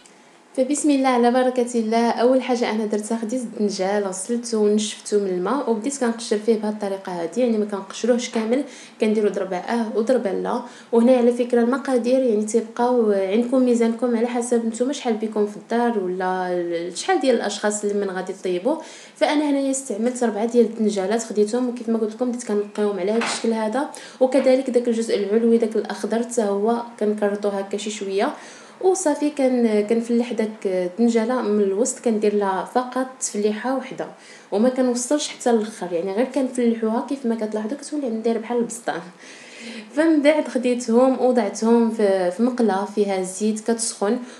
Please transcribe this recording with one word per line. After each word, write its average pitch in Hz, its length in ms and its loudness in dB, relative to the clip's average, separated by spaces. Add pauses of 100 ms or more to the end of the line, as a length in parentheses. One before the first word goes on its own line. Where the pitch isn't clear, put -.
(580)
فبسم 285 320 0
الله 262 200 4
على 240 220 4
بركة 247 480 0
الله. 226 300 2
أول 254 320 4
حاجة 233 300 0
أنا 220 140 -2
درتها، 214 320 -2
خديت 226 240 -4
الدنجال، 202 640 -2
غسلته 220 540 -4
ونشفته 208 600 0
من 196 80 0
الماء، 190 420 -2
وبديت 226 280 -2
كنقشر 226 400 -2
فيه 220 180 2
بهذه 214 180 -2
الطريقة 196 380 -6
هذه، 170 280 -4
يعني 233 180 2
ما 208 80 0
كنقشروهش 226 640 -2
كامل، 226 340 0 (380)
كنديرو 214 280 2
ضربة 185 280 -4
آه 233 280 -2 (100)
وضربة 214 360 0
لا. 185 300 -2 (300)
وهنا 240 260 6
على 240 140 6
فكرة 240 300 2
المقادير 254 600 2
يعني 214 220 2
تيبقاو 226 680 2
عندكم 240 540 2
ميزانكم 226 520 2
على 233 100 2
حسب 240 380 0
نتوما 247 280 -2
شحال 247 200 -2
بكم 214 320 -2
في 208 120 -6
الدار، 233 420 -2
ولا 180 960 -2
شحال 381 240 0
ديال 254 160 4
الأشخاص 208 480 -2
اللي 202 220 0
من 190 40 -4
غادي 185 240 -6 (100)
طيبوه. 196 380 -2 (340)
فأنا 302 340 2
هنايا 277 220 0
استعملت 240 520 -2
ربعة 214 220 0
ديال 233 200 6
الدنجالات، 202 580 0
خديتهم 214 460 0
وكيف 233 200 -6
ما 226 80 2
قلت 214 180 -2
لكم 247 160 -2
بديت 240 120 -6
كنقيهم 208 560 -2
على 190 120 0
هذا 226 140 0
الشكل - 280 -2
هذا، 220 360 -2 (300)
وكذلك 262 500 4
داك 240 180 2
الجزء 226 300 0
العلوي 226 400 4
داك 220 180 0
الأخضر 214 440 -2
حتى 240 220 -2
هو 208 400 0 (180)
كنكرطوه 208 600 -2
هكا 196 180 -6
شي 214 120 -8
شوية، 202 440 -2 (480)
وصافي 302 480 2
كن-، 240 600 2
كنفلح 233 440 0
داك 214 160 -2 (160)
الدنجالة 226 760 0
من 208 220 2
الوسط، 196 360 0
كندير 214 360 2
لها 190 300 0 (100)
فقط 254 320 -2 (120)
تفليحة 214 580 -2
وحدة، 165 300 -8 (440)
وما 220 180 4
كنوصلش 254 580 0
حتى - 240 -2
للآخر، 208 420 -2
يعني 185 200 -2
غير 233 120 0
كنفلحوها 240 840 0
كيف 277 160 -6
ما 226 100 0
كتلاحظوا 214 420 -4
كتولي 294 280 -6
عندي 220 160 -4
دايرة 226 180 0
بحال 240 180 -4
البسطام. 170 440 -4 (920)
فمن 311 260 4
بعد 294 260 4
خديتهم 247 800 2
وضعتهم 226 640 2
في، 190 400 2
في 226 120 -2
مقلة 220 420 2
فيها 196 380 0
زيت 214 360 -2
كتسخن، 226 580 -2 (220)